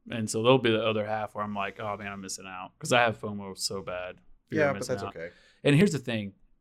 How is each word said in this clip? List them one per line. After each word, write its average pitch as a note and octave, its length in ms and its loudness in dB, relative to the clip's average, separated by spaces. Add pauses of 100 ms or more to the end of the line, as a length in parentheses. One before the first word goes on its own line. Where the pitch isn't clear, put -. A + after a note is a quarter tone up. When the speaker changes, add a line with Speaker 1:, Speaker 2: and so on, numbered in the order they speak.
(100)
Speaker 1:
And A2 200 -4
so A2 120 -2
there'll B2+ 160 8
be A#2 120 4
the A2 120 4
other G#2+ 220 0
half G#2+ 300 -4
where G#2 100 -4
I'm G#2 100 -6
like, G2 240 -4
"Oh G#2 200 -6
man, G2+ 120 -8
I'm G2 120 -10
missing F#2+ 240 -10
out." F#2 320 -12
'Cause D#3+ 160 -8
I A#2+ 80 6
have A2 180 0
fomo G2+ 360 -8
so G2 260 -6
bad. F2+ 340 -8 (320)
Fear D#3 140 -2
of - 20 4
Speaker 2:
yeah, C#3 80 2
but - 60 -6
Speaker 1:
missing - 160 -6
Speaker 2:
that's - 100 -4
Speaker 1:
out. G2 120 -8
Speaker 2:
okay. E2+ 140 -10 (320)
Speaker 1:
And C#3+ 140 6
here's F#3 160 6
the C#3 60 -2
thing. G#2+ 340 -4 (280)